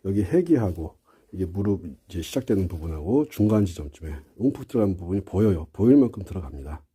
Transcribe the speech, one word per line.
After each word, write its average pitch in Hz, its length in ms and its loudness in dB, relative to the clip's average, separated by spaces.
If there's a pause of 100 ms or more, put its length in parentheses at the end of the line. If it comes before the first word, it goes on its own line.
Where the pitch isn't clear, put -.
여기 98 180 0
해기하고, 113 720 2 (360)
이게 92 120 -4
무릎 98 400 -2 (240)
이제 85 140 -8
시작되는 98 460 -2
부분하고 85 600 -2
중간 107 380 2
지점쯤에 76 480 -10 (220)
움푹 131 320 -2
들어간 101 280 2
부분이 92 280 -4
보여요. 95 480 2
보일 120 240 6
만큼 113 280 2
들어갑니다. 73 580 -10 (120)